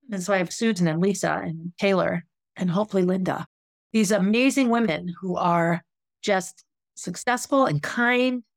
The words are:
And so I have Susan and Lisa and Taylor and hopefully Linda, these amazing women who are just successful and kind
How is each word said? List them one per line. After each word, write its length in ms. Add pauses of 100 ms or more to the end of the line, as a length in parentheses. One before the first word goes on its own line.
(120)
And 100
so 100
I 60
have 140
Susan 340
and 140
Lisa 420
and 360
Taylor 460 (320)
and 140
hopefully 320
Linda, 440 (460)
these 200
amazing 560
women 520
who 160
are 460 (400)
just 420 (300)
successful 720
and 160
kind 600 (120)